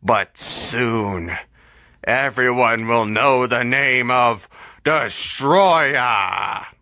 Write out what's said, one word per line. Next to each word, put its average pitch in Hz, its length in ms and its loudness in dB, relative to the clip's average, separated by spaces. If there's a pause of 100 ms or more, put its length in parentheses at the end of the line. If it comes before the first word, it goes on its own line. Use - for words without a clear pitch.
But 101 340 0
soon, 101 1000 -2 (680)
everyone 123 840 0
will 117 180 2
know 127 400 2
the 120 180 0
name 127 460 0
of 123 380 0 (360)
Destroyer! 135 1800 0 (160)